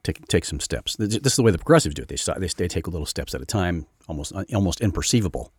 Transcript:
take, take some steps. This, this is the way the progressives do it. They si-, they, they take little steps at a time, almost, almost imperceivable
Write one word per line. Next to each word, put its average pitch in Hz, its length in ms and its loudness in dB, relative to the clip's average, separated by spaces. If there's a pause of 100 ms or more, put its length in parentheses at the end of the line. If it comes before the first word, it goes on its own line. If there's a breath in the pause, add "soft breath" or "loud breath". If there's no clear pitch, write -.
take, - 260 -6
take - 180 4
some - 140 -6
steps. - 360 -6
This, 107 240 0
this 131 140 2
is - 40 0
the 131 60 4
way 110 80 8
the 85 80 2
progressives 147 340 4
do 69 80 -6
it. - 60 -10
They 71 80 -10
si-, - 220 -4
they, 92 100 -2
they 87 200 -2
take 85 200 -4
little 82 180 -4
steps - 300 -6
at 64 60 -6
a 76 40 -10
time, 87 400 0 (220)
almost, 76 260 -6 (200)
almost 98 260 2
imperceivable - 800 0